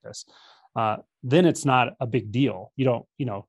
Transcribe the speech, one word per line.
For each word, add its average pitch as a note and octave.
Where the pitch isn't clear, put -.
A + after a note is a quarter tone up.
this." -
Uh, A2
then D#3
it's -
not B2+
a C3
big A2
deal. G#2+
You C3+
don't, A#2+
you C#3+
know, G#2